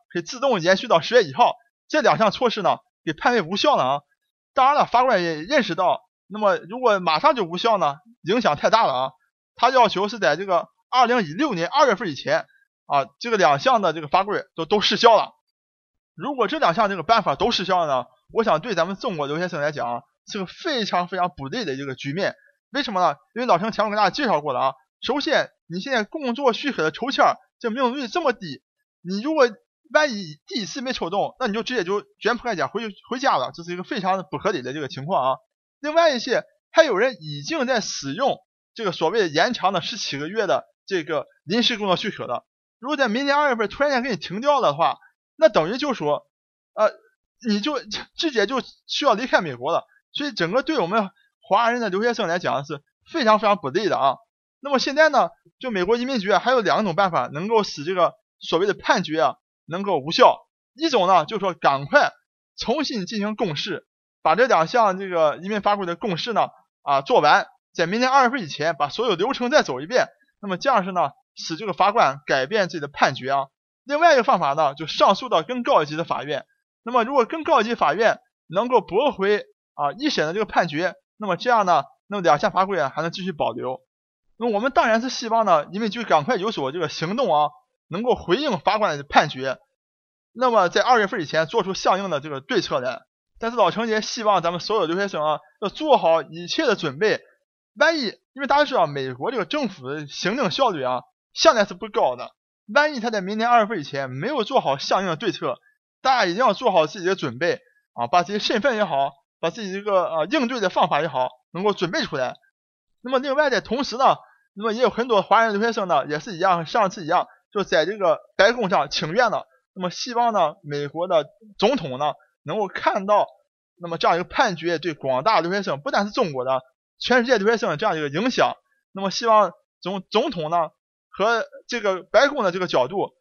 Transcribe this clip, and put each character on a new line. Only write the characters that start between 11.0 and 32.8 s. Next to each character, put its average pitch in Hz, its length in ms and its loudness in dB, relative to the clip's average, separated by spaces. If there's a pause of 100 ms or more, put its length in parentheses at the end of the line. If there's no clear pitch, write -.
零 240 180 2
一 147 100 -6
六 262 200 -2
年 170 140 -2
二 294 200 4
月 220 80 2
份 208 120 -8
以 147 80 -6
前 143 300 -2 (400)
啊， 139 220 0 (120)
这 240 120 -6
个 226 40 2
两 156 240 4
项 247 220 2
的 180 100 2
这 156 80 -6
个 156 80 -10
法 180 160 2
规 196 220 -4 (100)
都， 170 80 -6
都 208 160 2
失 208 160 2
效 226 220 8
了。 - 160 0 (800)
如 226 200 -6
果 233 120 2
这 311 120 -4
两 214 140 4
项 214 160 2
这 196 60 -4
个 170 80 -8
办 214 200 2
法 156 120 0
都 240 160 0
失 196 140 -2
效 180 200 2
了 - 20 -4
呢， 131 180 0 (260)
我 226 140 0
想 165 160 2
对 240 120 -6
咱 165 140 0
们 196 80 -6
中 190 220 -6
国 143 100 -2
留 147 100 -4
学 180 120 -4
生 175 100 -6
来 147 140 -2
讲 123 220 -4
啊， 120 60 -8 (300)
是 - 80 -8
个 190 60 -6
非 247 400 -4
常 180 240 -2
非 196 80 -6
常 180 180 0
不 135 120 -10
利 214 180 -6
的 139 80 -4
一 135 120 -8
个 135 80 -8
局 139 200 -8
面。 170 220 -2 (360)
为 277 120 -4
什 240 100 -8
么 185 80 0
呢？ 156 160 2 (160)
因 226 80 -6
为 254 60 -2
老 196 100 4
陈 214 140 -2
前 208 120 -2
面 214 60 0
跟 208 80 -4
大 214 60 4
家 185 80 4
介 285 140 -2
绍 170 160 2
过 147 120 -4
了 123 60 -2
啊， 131 140 0 (280)
首 285 180 -2
先 247 300 0 (180)
你 170 120 -10
现 269 120 -8
在 233 120 0
工 262 320 -6
作 269 180 2
许 285 180 -4
可 175 120 -2
的 156 80 0
抽 - 180 -8
签 269 160 4
儿， 139 120 2 (220)
这 233 120 -6
命 233 80 -6
中 254 180 -2
率 269 100 -6
这 349 140 -4
么 294 100 0
低， 170 300 -10 (400)
你 190 220 -6
如 311 100 -4
果 277 160 4 (420)
万 302 220 2
一 170 320 -12
第 392 160 -8
一 190 40 -6
次 208 160 -10
没 254 120 -4
抽 180 160 -6
中， 175 300 -4
那 254 80 -2
你 202 60 -2
就 226 100 -4
直 254 120 -6
接 220 80 -2
就 196 200 -4 (180)
卷 240 160 -2
铺 - 60 -16
盖 233 120 -4
卷 147 120 -2
回 226 200 -8